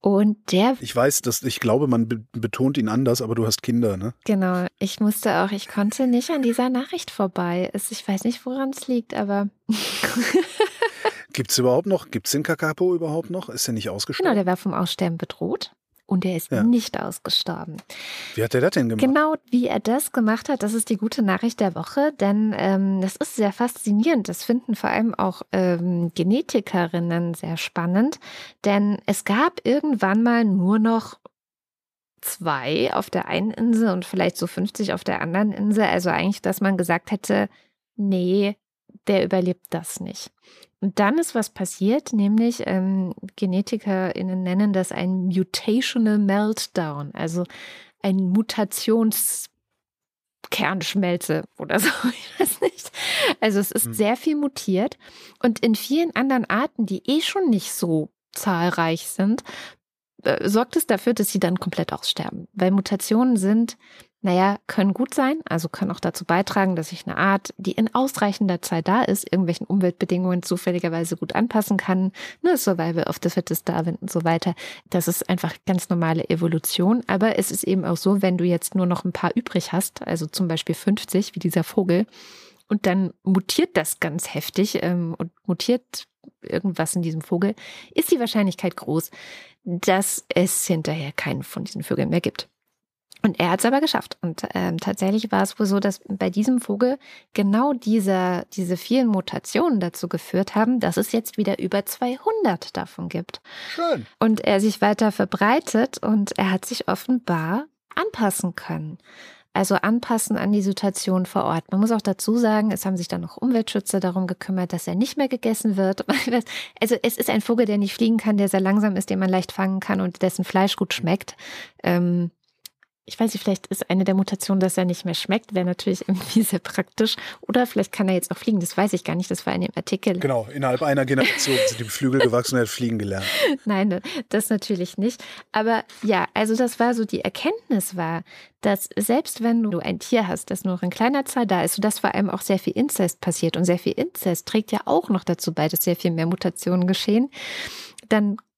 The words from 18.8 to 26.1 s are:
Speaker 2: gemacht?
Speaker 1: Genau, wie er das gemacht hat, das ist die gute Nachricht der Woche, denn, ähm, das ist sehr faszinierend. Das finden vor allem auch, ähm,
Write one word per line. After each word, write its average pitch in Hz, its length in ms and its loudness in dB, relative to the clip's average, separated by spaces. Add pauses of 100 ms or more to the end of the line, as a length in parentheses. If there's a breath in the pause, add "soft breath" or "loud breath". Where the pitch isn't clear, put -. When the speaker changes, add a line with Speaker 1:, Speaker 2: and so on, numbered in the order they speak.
Speaker 2:
gemacht? 113 180 2
Speaker 1:
Genau, 302 300 4 (160)
wie 247 160 2
er 214 140 0
das 247 320 0
gemacht 220 340 2
hat, 269 160 -2
das 208 100 -2
ist 226 160 -2
die 226 60 2
gute 220 260 -2
Nachricht 202 380 0
der 185 160 2
Woche, 285 420 0
denn, 208 400 2
ähm, 190 440 2
das 190 160 -2
ist - 180 -6
sehr 208 160 2
faszinierend. 233 800 0
Das - 160 -8
finden 233 300 0
vor - 140 -2
allem 220 240 2
auch, - 280 -2 (100)
ähm, 175 640 2